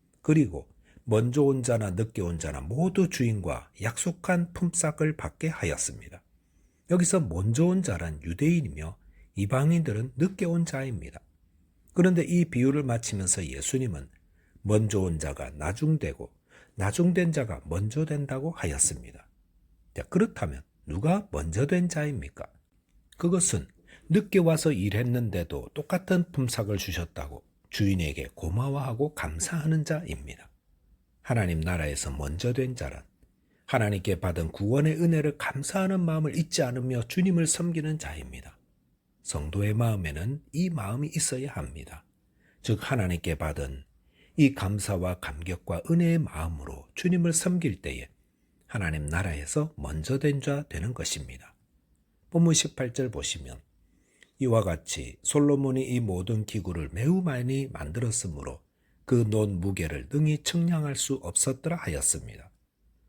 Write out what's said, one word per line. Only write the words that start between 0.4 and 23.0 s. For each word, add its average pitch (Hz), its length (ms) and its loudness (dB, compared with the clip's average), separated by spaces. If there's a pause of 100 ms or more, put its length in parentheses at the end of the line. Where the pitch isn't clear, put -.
먼저 123 400 4
온 135 180 4
자나 113 300 0
늦게 107 320 -2
온 85 160 -2
자나 73 220 -6
모두 160 480 2
주인과 107 600 -2 (140)
약속한 170 720 0
품삯을 156 640 0
받게 - 320 -4
하였습니다. - 720 -4 (640)
여기서 175 300 4
먼저 113 460 2
온 180 180 4
자란 85 400 -4
유대인이며 90 760 0 (380)
이방인들은 131 800 2
늦게 190 300 0
온 170 200 2
자입니다. 127 540 -6 (760)
그런데 175 300 6
이 175 220 4
비유를 135 380 2
마치면서 104 640 0
예수님은 85 640 -4 (540)
먼저 107 360 4
온 85 200 0
자가 71 320 -6
나중되고 80 800 -2 (400)
나중된 170 580 2
자가 113 340 -2
먼저 107 400 0
된다고 143 460 -4
하였습니다. - 760 -2 (640)
자, - 100 -6
그렇다면 107 600 -2 (240)
누가 151 440 0
먼저 80 360 0
된 180 200 2
자입니까? 143 600 -6 (680)